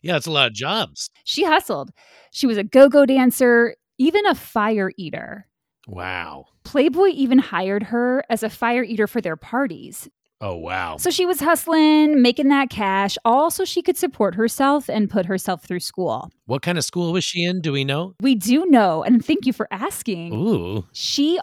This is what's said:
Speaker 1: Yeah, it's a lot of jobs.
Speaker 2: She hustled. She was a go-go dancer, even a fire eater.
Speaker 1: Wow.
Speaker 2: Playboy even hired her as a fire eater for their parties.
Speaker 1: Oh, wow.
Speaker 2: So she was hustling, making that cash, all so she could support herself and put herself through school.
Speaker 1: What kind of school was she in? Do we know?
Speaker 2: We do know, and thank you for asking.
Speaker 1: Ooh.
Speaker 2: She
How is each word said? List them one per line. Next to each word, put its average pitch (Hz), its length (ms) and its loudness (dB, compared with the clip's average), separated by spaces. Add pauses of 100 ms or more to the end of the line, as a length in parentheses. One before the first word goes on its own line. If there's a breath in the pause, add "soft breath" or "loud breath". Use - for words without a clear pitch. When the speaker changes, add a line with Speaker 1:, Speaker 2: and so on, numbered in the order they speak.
Speaker 1:
Yeah, 165 140 0
it's 139 100 -4
a 165 40 -6
lot 139 160 4
of 110 60 -6
jobs. 151 560 -6 (140)
Speaker 2:
She - 220 -2
hustled. 240 460 0 (400 soft breath)
She - 140 -2
was 226 120 0
a 196 60 -2
go-go 269 420 8
dancer, 247 720 4 (200)
even 330 300 2
a 339 80 2
fire 208 600 -2
eater. 190 500 -12 (400)
Speaker 1:
Wow. 87 580 -10 (180)
Speaker 2:
Playboy 302 440 2
even 269 320 2
hired 196 440 -2
her 247 460 -2
as 220 140 -2
a 220 60 -6
fire 240 340 -2
eater 214 240 -2
for 233 140 -4
their 160 160 -6
parties. - 720 -8 (340)
Speaker 1:
Oh, 98 140 -6
wow. 85 420 -6
Speaker 2:
So 359 120 -4
she 359 160 0
was 349 140 -2
hustling, 302 840 4
making 240 280 4
that 277 200 2
cash, 196 560 -2
all 269 240 4
so 381 160 -4
she 349 160 -4
could 359 160 -2
support 208 380 -2
herself 269 540 0
and 208 200 0
put 190 160 -2
herself 185 400 -4
through 180 160 -6
school. 135 500 -6 (140)
Speaker 1:
What 131 160 -4
kind 175 160 -2
of 156 80 -2
school 175 280 -4
was 180 100 -2
she 175 200 -4
in? 180 180 -2
Do 151 100 -2
we 139 140 -2
know? 160 360 -4
Speaker 2:
We 262 140 2
do 240 300 2
know, 202 380 4
and 233 220 4
thank 254 200 -2
you 262 80 0
for - 180 -6
asking. 190 640 -6
Speaker 1:
Ooh. 107 600 -2
Speaker 2:
She 311 500 -2